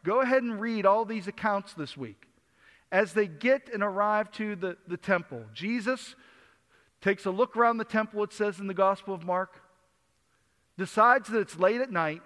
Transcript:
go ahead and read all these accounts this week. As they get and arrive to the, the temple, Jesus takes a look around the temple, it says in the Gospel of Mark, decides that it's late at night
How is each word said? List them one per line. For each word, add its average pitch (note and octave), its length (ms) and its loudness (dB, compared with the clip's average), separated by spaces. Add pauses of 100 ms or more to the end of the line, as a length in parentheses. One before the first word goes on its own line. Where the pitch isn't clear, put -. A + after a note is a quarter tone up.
go A3 180 2
ahead C4 220 2
and A3+ 160 -6
read A3 260 -2
all G#3 200 6
these G#3 220 -6
accounts G3+ 460 -2
this D3 240 -10
week. A#2 300 -14 (640)
As F#3+ 220 2
they G#3+ 120 2
get B3 480 0
and G3+ 80 -4
arrive G#3 520 0
to G#3+ 220 -6
the, F3+ 220 -6 (100)
the E3+ 80 -6
temple, E3+ 480 -2 (100)
Jesus A3+ 640 -4 (880)
takes G3 240 0
a F#3+ 60 0
look G#3+ 260 0
around A#3 200 4
the A3 60 -4
temple, G#3+ 400 -2
it G#3 80 -6
says G#3 280 -4
in G3 80 -8
the F#3+ 80 -6
Gospel F#3+ 380 2
of E3+ 120 -10
Mark, F3+ 340 -4 (1160)
decides G#3+ 520 4
that A3 100 0
it's F3 180 -4
late G3+ 240 4
at B3+ 100 -4
night E3 340 -2